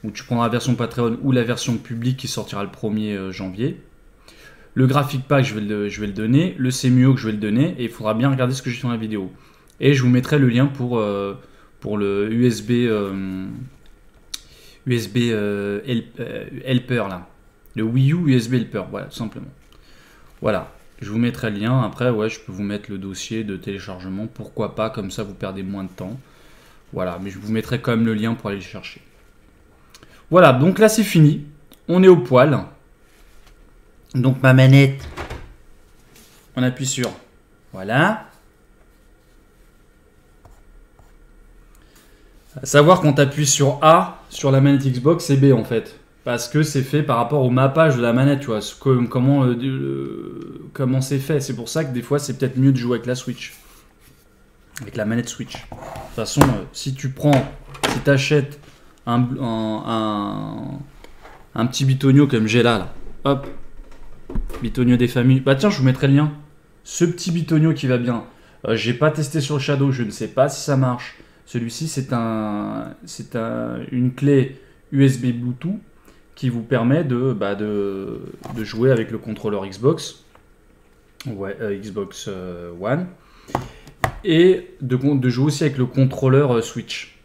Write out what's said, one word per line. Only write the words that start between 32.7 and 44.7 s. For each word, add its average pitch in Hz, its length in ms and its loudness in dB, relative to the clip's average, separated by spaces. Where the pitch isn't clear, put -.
Donc, 131 280 2
ma 131 120 8
manette, 135 540 8
on 127 80 0
appuie 127 240 -2
sur, 123 240 -4
voilà. 131 560 0
À 127 40 -10
savoir, 156 360 6
quand 147 120 4
t'appuies 143 320 2
sur 139 380 2
A, 175 460 4
sur - 220 0
la 135 100 6
manette 139 240 4